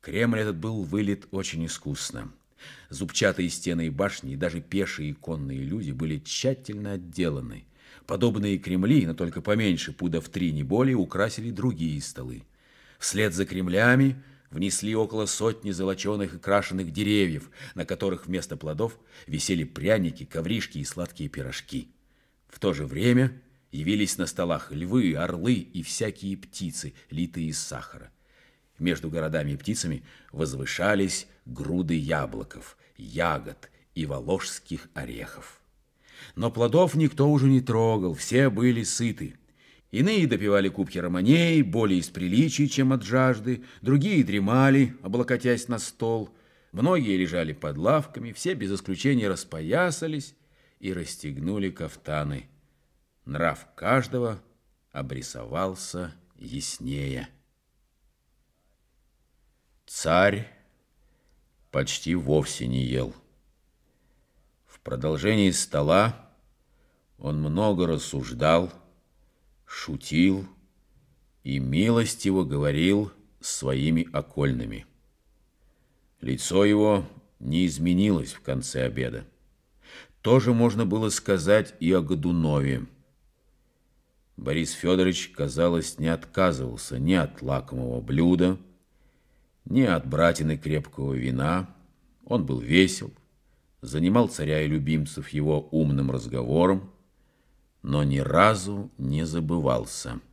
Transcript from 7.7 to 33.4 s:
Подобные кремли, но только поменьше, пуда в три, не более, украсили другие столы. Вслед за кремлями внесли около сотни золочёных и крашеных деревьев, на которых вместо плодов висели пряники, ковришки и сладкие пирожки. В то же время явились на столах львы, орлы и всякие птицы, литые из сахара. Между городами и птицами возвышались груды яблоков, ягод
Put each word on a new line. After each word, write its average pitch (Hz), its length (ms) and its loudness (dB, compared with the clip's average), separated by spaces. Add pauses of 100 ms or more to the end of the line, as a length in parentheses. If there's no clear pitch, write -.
Подобные 101 500 0
кремли, 95 480 2
но 82 80 -4
только 85 280 -4
поменьше, 104 520 0
пуда 82 260 -2
в 78 100 -12
три, 87 220 -2
не 73 120 -2
более, 120 320 2
украсили 107 560 -2
другие 82 500 -2
столы. 62 420 -12 (540)
Вслед 101 360 0
за 95 120 0
кремлями 117 760 4 (260)
внесли 98 460 -4
около 110 300 0
сотни 107 460 -2
золочёных 95 640 -2
и 82 40 -14
крашеных 95 520 -2
деревьев, 98 600 0 (240)
на 85 100 -6
которых 92 400 -4
вместо 82 320 -6
плодов 78 400 -6 (300)
висели 80 360 -2
пряники, 87 640 -2
ковришки - 520 -6
и 71 80 -6
сладкие 85 440 -8
пирожки. - 640 -10 (560)
В - 120 -20
то 95 140 0
же 73 120 -6
время 120 560 2 (300)
явились 95 460 0
на 92 80 -2
столах 85 460 -4
львы, 90 440 0
орлы 87 380 -2
и 90 300 -6
всякие 98 540 -6
птицы, 76 560 -10 (180)
литые 82 380 -6
из 73 100 -6
сахара. - 520 -12 (680)
Между 82 300 -2
городами 78 420 -2
и 69 60 -6
птицами - 460 -4 (300)
возвышались 98 960 -2 (180)
груды 90 520 -2
яблоков, - 800 -6 (200)
ягод 58 720 -4 (240)